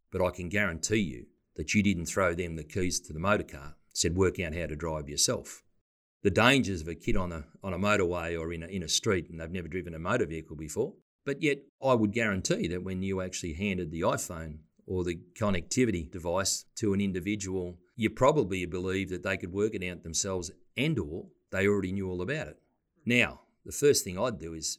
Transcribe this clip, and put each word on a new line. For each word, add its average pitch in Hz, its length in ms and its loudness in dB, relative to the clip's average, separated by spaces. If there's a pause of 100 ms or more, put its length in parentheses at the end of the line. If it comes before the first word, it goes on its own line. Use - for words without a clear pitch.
(100)
but 92 120 0
I 90 80 2
can 87 180 -8
guarantee 101 500 0
you 67 280 -2 (300)
that 80 180 -4
you 104 80 6
didn't 90 240 2
throw 87 280 2
them 85 220 -4
the 78 80 -8
keys 87 360 -2
to - 120 -16
the 78 60 -8
motor 95 260 2
car, 71 320 -14 (180)
said, 87 200 2
"Work 92 260 4
out 80 140 -4
how 85 120 -2
to 78 100 -6
drive 78 320 -4
yourself." - 540 -2 (600)
The 101 80 6
dangers 104 520 4
of 78 60 -8
a 85 60 -4
kid 107 220 0
on 90 160 0
a, 80 140 -8 (180)
on 98 80 -4
a 87 60 -4
motorway 87 600 2
or 82 140 -4
in 82 100 -6
a, 82 60 -10
in 92 160 -4
a 78 40 -10
street 87 400 0
and 85 120 -10
they've 82 100 -8
never 90 160 -6
driven 87 260 -6
a 80 60 -8
motor 101 260 0
vehicle 80 300 -8
before. 80 400 -6 (320)
But 143 160 -4
yet, 143 160 2 (260)
I 131 100 6
would 107 180 4
guarantee 113 560 0
that 90 160 -4
when 92 180 -4
you 95 180 0
actually 92 340 -6
handed 92 360 -2
the 82 120 -4
iPhone 85 560 -2 (280)
or 92 160 0
the 87 160 -2 (160)
connectivity 101 760 2
device 87 560 -2 (120)
to 104 160 2
an 98 80 2
individual, 95 800 -2 (180)
you 110 120 2
probably 113 580 4
believe 92 440 -2
that 90 140 -6
they 98 120 0
could 92 160 -8
work 104 220 0
it 92 160 -4
out 85 140 -12
themselves 90 480 -4 (240)
and 143 200 2
or 82 300 -4 (240)
they 95 160 2
already 101 240 4
knew 95 180 -2
all 90 140 -4
about 127 240 -4
it. 78 120 -16 (460)
Now, 117 360 4 (240)
the - 80 -12
first 139 320 4
thing 90 140 -6
I'd 110 200 -2
do 82 160 -10
is 80 240 -6